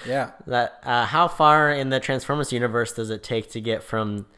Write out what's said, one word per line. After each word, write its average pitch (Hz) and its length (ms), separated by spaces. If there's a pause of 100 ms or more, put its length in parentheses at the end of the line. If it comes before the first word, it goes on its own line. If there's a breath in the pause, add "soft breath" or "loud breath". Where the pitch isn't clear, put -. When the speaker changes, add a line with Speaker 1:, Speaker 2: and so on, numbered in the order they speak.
Speaker 1:
Yeah. 127 260 (160)
Speaker 2:
that. 120 360
Uh, 120 220
how 160 220
far 151 440
in 139 180
the 131 100
Transformers 139 540
universe 117 400
does 110 160
it 107 140
take 113 280
to 117 100
get 110 220
from 104 420 (120 soft breath)